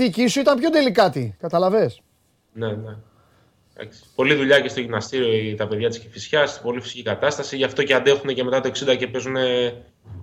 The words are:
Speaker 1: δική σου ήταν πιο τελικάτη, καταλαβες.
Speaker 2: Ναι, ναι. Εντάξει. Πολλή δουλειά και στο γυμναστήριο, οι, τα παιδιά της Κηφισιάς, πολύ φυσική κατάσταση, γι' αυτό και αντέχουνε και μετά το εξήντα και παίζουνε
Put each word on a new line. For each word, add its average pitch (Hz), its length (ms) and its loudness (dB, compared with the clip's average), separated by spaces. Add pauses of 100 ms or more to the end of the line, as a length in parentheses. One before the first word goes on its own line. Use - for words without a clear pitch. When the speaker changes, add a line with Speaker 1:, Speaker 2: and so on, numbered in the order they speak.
Speaker 1:
δική 233 220 2
σου 226 120 2
ήταν 277 200 4
πιο 311 100 2
τελικάτη, 196 680 2
καταλαβες. 180 600 0 (520)
Speaker 2:
Ναι, 113 140 -6
ναι. 107 280 -8 (800)
Εντάξει. - 240 -16 (140)
Πολλή 139 200 4
δουλειά 139 260 6
και - 80 -4
στο - 100 -6
γυμναστήριο, 117 540 -2
οι, 107 220 -2
τα 104 120 -4
παιδιά 110 220 -2
της 113 100 -6
Κηφισιάς, - 640 -2
πολύ 120 200 -4
φυσική 120 220 -14
κατάσταση, 139 540 -2
γι' 131 60 0
αυτό 131 200 -2
και 139 100 2
αντέχουνε 135 400 2
και 123 100 -2
μετά 127 180 0
το 127 60 -4
εξήντα 127 280 0
και 123 120 -4
παίζουνε 123 680 -2 (500)